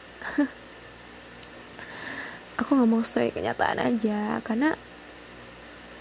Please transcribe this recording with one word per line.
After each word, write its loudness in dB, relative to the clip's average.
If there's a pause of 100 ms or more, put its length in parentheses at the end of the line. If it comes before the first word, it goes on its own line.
(380)
<laughs> 2 (2000)
Aku 4
nggak 8
mau 6
sesuai 2
kenyataan 2
aja, 2
karena 4 (1300)